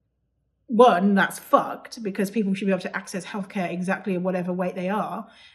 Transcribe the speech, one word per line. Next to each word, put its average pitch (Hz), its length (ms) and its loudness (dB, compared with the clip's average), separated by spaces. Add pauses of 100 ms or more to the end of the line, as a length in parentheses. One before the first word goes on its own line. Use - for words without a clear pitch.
(680)
one, 202 480 6
that's 185 240 2
fucked, - 640 -2
because 196 280 -4
people 196 240 0
should 202 100 -6
be 196 80 2
able 185 80 0
to - 160 -8
access 185 300 -8
healthcare 190 440 -6
exactly 180 460 -4
whatever 180 340 -2
weight 180 260 -4
they 180 120 -4
are. 175 400 -6 (260)